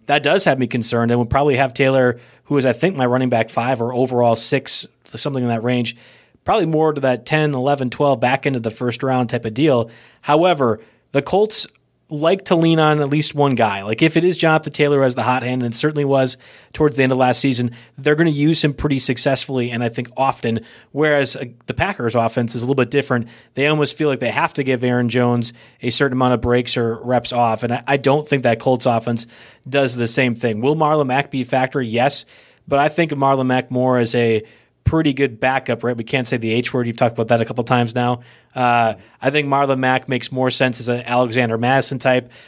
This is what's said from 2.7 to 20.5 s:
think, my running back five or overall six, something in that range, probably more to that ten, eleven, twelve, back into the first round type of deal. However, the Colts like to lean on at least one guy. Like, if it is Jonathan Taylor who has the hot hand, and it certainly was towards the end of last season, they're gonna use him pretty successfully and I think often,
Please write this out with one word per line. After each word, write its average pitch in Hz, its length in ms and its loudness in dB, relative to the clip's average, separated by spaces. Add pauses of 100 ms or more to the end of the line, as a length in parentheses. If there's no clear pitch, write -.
think, 180 240 -2
my 131 100 0
running 127 220 2
back 113 220 0
five 120 300 -2
or 117 120 -4
overall 120 440 2
six, - 500 -2 (180)
something 135 380 -6
in 120 80 0
that 113 120 -2
range, 123 340 -2 (480)
probably 190 220 2
more 156 260 2
to 143 100 -4
that 127 240 0
ten, 151 280 0
eleven, 131 360 -2
twelve, 139 280 0
back 123 280 0
into 135 120 -2
the 113 120 -4
first 120 320 -6
round 127 260 0
type 120 160 -6
of 110 100 -6
deal. 123 360 2 (320)
However, 147 580 2 (320)
the 143 100 0
Colts 208 440 0 (440)
like 165 360 0
to 185 100 2
lean 165 220 4
on 151 240 4
at 139 80 -2
least 147 240 0
one 143 200 2
guy. 104 280 0
Like, 107 180 -4
if 160 160 2
it 165 80 2
is 180 140 2
Jonathan 156 340 0
Taylor 147 240 2
who 139 60 2
has 127 120 2
the 117 80 -4
hot 127 200 0
hand, 123 200 -4
and 117 120 -4
it - 20 -4
certainly 151 300 -2
was 135 320 0 (340)
towards 147 240 0
the 135 60 2
end 131 100 4
of 127 60 0
last 127 200 2
season, 120 340 0 (260)
they're 147 160 2
gonna 165 160 2
use 151 340 2
him 147 80 2
pretty 139 260 -2
successfully 131 720 -2
and 120 140 -4
I 117 60 0
think 117 260 -8
often, 123 440 -2 (320)